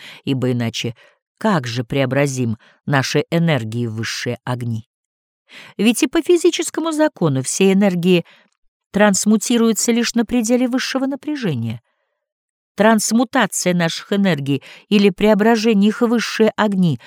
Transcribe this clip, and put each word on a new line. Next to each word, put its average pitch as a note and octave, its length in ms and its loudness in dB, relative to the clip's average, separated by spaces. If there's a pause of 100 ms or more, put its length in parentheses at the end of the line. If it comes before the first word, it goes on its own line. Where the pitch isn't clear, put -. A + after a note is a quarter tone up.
(260)
ибо C3 260 -2
иначе A#2+ 440 -4 (440)
как E3+ 280 -2
же A#2+ 160 -6
преобразим C3 760 -2 (300)
наши C#3+ 420 0
энергии A#2+ 560 -2
в A2 80 -6
высшие A2+ 500 -8
огни? A#2+ 460 -6 (880)
Ведь G#3+ 240 2
и D4+ 60 2
по D#4+ 160 -2
физическому E4 680 0
закону F3+ 520 0
все F#3+ 300 2
энергии F3+ 520 2 (680)
трансмутируются G#3+ 1000 2
лишь A#3 240 -2
на A3+ 100 0
пределе B3 420 0
высшего B3+ 380 -4
напряжения. G3+ 760 -6 (920)
Трансмутация A3 1000 0
наших E3+ 380 -4
энергий D3 500 0 (260)
или G3+ 220 4
преображение G#3+ 760 2
их - 120 -4
в A#3+ 60 2
высшие A3 480 0
огни F#3 520 0